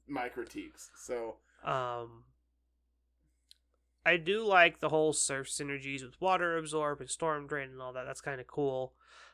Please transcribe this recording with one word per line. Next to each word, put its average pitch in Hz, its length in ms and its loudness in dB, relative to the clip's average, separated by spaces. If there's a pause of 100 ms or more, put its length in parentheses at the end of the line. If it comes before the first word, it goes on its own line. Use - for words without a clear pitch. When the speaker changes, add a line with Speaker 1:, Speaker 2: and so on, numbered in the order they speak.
Speaker 1:
my 135 200 -4
critiques. - 680 -10
So 117 400 -6 (260)
Speaker 2:
Um, 120 640 -4 (1800)
I 170 120 6
do 196 260 0
like 180 360 8
the 156 100 0
whole 156 240 4
Surf 135 340 -2
synergies 139 560 -6
with 123 160 -16
Water 175 380 2
Absorb 151 420 -2
and 127 100 -12
Storm 151 380 -2
Drain 139 220 -6
and 131 120 -14
all 127 120 -10
that. 127 120 -8
That's 135 140 -10
kinda 131 240 -6
cool. 131 500 -2 (400)